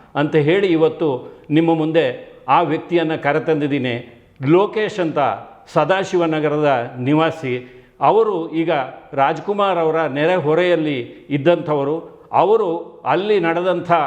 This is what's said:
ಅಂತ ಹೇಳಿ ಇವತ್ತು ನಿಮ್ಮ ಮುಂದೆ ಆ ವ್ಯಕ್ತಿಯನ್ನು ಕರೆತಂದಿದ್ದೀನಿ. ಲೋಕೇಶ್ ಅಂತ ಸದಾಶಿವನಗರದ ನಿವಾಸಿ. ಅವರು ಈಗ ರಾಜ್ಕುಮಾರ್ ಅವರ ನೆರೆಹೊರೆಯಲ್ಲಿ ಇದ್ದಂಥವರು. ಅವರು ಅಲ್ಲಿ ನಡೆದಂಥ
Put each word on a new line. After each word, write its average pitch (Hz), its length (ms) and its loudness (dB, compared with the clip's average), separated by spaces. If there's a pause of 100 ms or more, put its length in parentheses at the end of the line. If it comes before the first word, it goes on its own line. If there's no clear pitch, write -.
(140)
ಅಂತ 151 220 -2
ಹೇಳಿ 170 300 2
ಇವತ್ತು 160 720 -2 (120)
ನಿಮ್ಮ 165 240 2
ಮುಂದೆ 156 600 -2 (120)
ಆ 147 120 4
ವ್ಯಕ್ತಿಯನ್ನು 160 640 -2
ಕರೆತಂದಿದ್ದೀನಿ. 143 1040 -2 (200)
ಲೋಕೇಶ್ 196 540 2
ಅಂತ 156 180 -2 (540)
ಸದಾಶಿವನಗರದ 151 1300 0
ನಿವಾಸಿ. 135 880 -2 (160)
ಅವರು 180 500 2
ಈಗ 160 200 -2 (420)
ರಾಜ್ಕುಮಾರ್ 170 640 0
ಅವರ 160 280 0
ನೆರೆಹೊರೆಯಲ್ಲಿ 156 1200 0
ಇದ್ದಂಥವರು. 151 1040 -2
ಅವರು 175 460 2 (280)
ಅಲ್ಲಿ 190 340 2
ನಡೆದಂಥ 170 520 0 (140)